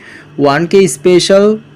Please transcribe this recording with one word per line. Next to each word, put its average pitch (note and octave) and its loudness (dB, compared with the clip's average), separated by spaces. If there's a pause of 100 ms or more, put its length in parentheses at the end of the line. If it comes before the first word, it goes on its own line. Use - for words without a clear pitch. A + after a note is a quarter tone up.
(380)
ওয়ান C#3+ -2
কে G3 2
স্পেশাল G3 0 (180)